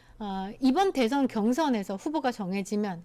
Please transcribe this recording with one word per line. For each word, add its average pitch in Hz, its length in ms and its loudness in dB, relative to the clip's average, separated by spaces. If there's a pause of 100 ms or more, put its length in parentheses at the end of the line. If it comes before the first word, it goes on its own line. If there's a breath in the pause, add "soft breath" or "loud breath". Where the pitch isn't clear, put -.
(200 loud breath)
아, 196 400 -6
이번 320 340 4
대선 262 340 2
경선에서 226 680 0
후보가 277 360 -2
정해지면, 196 720 -4